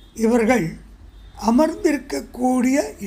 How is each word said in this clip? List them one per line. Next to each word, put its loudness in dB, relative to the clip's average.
இவர்கள் 2
அமர்ந்திருக்கக்கூடிய 0